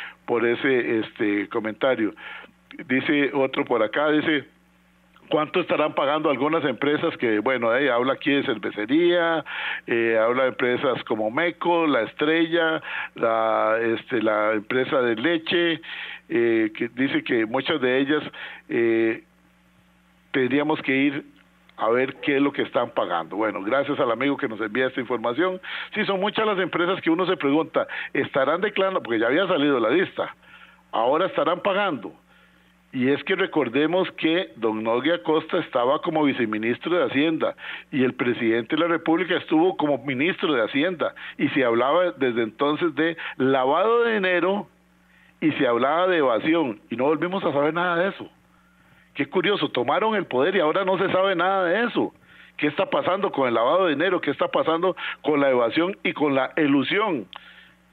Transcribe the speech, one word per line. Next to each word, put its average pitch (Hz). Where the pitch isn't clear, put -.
por 117
ese, 120
este, 104
comentario. 110
Dice 139
otro 135
por 117
acá, 147
dice, 151
"¿Cuánto 156
estarán 151
pagando 156
algunas 147
empresas 135
que, 110
bueno, 117
eh, 139
habla 123
aquí 139
de 139
cervecería, 143
eh, 113
habla 123
de 127
empresas 123
como 107
Meco, 165
La 127
Estrella, 160
la, 110
este, 113
la 107
empresa 123
de 120
leche, 165
eh, 113
que 120
dice 135
que 113
muchas 135
de 127
ellas, 143
eh, 113
tendríamos 143
que 135
ir 139
a 107
ver 127
qué 143
es 139
lo 143
que 139
están 117
pagando?". 87
Bueno, 104
gracias 135
al 127
amigo 135
que 139
nos 107
envía 113
esta 127
información. 123
Sí, 208
son 190
muchas 208
las 202
empresas 175
que 165
uno 170
se 180
pregunta, 143
¿estarán 143
declarando? 190
Porque 117
ya 117
había 160
salido 143
la 110
lista. 151
¿Ahora 135
estarán 165
pagando? 185
Y 131
es 143
que 190
recordemos 160
que 165
don 110
Nogui 123
Acosta 160
estaba 135
como 160
viceministro 117
de 165
Hacienda 135
y 131
el 120
presidente 120
de 160
la 170
República 165
estuvo 165
como 147
ministro 143
de 117
Hacienda 139
y 147
se 135
hablaba 139
desde 123
entonces 147
de 160
lavado 147
de 226
dinero 185
y 156
se 135
hablaba 139
de 180
evasión 131
y 113
no 120
volvimos 165
a 170
saber 147
nada 175
de 190
eso. 98
Qué 139
curioso, 185
tomaron 160
el 185
poder 151
y 180
ahora 160
no 185
se 180
sabe 190
nada 185
de 214
eso. 151
¿Qué 147
está 185
pasando 180
con 131
el 117
lavado 156
de 147
dinero? 175
¿Qué 143
está 170
pasando 165
con 151
la 139
evasión 127
y 180
con 147
la 131
elusión? 147